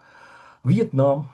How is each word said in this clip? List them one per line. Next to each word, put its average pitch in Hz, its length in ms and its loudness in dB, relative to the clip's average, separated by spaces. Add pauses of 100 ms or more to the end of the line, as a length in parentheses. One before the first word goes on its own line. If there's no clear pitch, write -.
(640)
В'єтнам 139 680 0